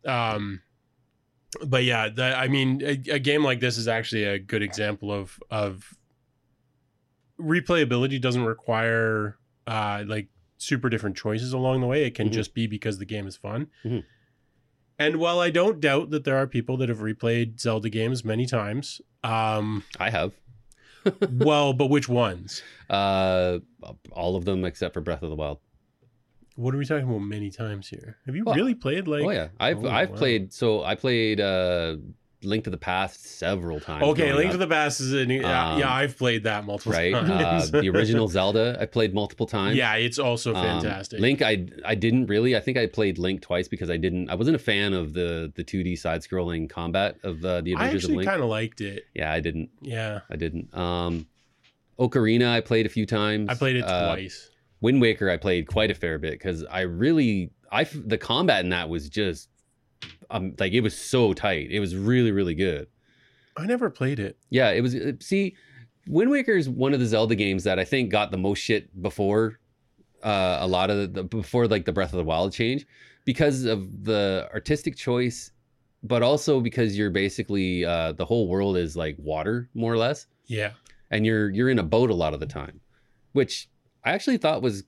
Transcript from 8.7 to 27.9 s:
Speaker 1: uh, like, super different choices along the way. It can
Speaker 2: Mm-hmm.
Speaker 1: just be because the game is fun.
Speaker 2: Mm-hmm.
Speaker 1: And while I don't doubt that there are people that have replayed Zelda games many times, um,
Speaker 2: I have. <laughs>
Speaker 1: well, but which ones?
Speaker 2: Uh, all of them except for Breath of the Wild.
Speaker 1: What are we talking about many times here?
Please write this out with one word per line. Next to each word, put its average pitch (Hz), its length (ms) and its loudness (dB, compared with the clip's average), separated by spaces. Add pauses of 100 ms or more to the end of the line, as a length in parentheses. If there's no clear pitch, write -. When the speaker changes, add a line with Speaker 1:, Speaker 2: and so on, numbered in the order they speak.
Speaker 1:
uh, 104 400 -2
like, 104 220 -6 (300)
super 127 300 -2
different 107 280 -2
choices 113 360 -4
along 131 280 0
the 127 60 0
way. 143 180 2
It 120 100 -2
can 110 140 0
Speaker 2:
Mm-hmm. 110 60 0
Speaker 1:
just 110 200 -4
be 113 120 0
because 104 320 -6
the 98 80 -12
game 101 200 -8
is 95 100 -14
fun. 117 320 -8 (160)
Speaker 2:
Mm-hmm. 117 160 -2 (1000)
Speaker 1:
And 156 180 2
while 170 240 2
I 175 100 2
don't 170 300 2
doubt 143 300 2
that 147 140 -2
there 135 120 2
are 135 100 2
people 127 320 -2
that 127 100 0
have 113 100 -2
replayed 117 600 -2
Zelda 110 300 0
games 113 360 -2
many 113 220 0
times, 117 540 -4 (240)
um, 110 580 0 (160)
Speaker 2:
I 98 120 0
have. 95 220 0 (520)
<laughs> - 480 -2
Speaker 1:
well, 147 400 4
but 135 160 2
which 143 200 2
ones? 101 540 -2 (260)
Speaker 2:
Uh, 95 680 2 (540)
all 90 240 -2
of 87 80 -4
them 92 200 0
except 87 300 -4
for 87 60 -6
Breath 80 220 -4
of 82 80 -6
the 76 60 -6
Wild. 76 220 -6 (960)
Speaker 1:
What 127 200 -4
are 139 40 -2
we 143 60 -4
talking 135 240 -2
about 110 140 -2
many 104 280 -6
times 104 380 -8
here? - 380 -16